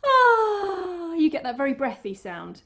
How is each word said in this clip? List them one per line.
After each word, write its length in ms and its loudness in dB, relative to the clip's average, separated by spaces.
Ah, 1080 2
you 160 2
get 140 -2
that 140 -6
very 160 0
breathy 400 -6
sound. 520 -14